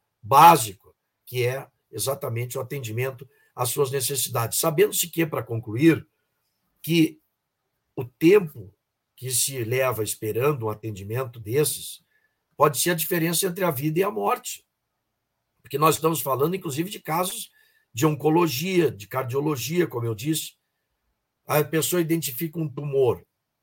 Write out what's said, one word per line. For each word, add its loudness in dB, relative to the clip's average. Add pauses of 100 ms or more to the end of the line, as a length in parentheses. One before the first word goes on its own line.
(220)
básico, 6 (300)
que -4
é -4 (240)
exatamente -6
o -6
atendimento -6 (280)
às -2
suas 0
necessidades. -2
Sabendo-se 2
que, 0
pra -4
concluir, 2 (800)
que 2 (760)
o -8
tempo 2 (440)
que -10
se -2
leva 0
esperando -2
um -2
atendimento -8
desses -4 (500)
pode 4
ser 0
a 0
diferença -2
entre -4
a 2
vida -2
e 2
a -2
morte. -4 (960)
Porque -10
nós 4
estamos 0
falando, 0
inclusive, -6
de -12
casos -4 (420)
de 0
oncologia, 2
de -16
cardiologia, -2
como -6
eu -2
disse. -4 (920)
A 2
pessoa 0
identifica -2
um -4
tumor, 0 (380)